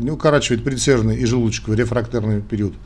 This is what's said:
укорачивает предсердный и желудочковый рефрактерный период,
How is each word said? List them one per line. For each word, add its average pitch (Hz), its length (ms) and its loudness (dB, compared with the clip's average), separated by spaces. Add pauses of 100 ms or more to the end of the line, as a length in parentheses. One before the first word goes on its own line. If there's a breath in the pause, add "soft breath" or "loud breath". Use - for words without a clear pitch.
укорачивает 139 540 2
предсердный 120 540 2
и 123 80 0
желудочковый 113 520 0
рефрактерный 113 640 -2
период, 104 320 -4 (120)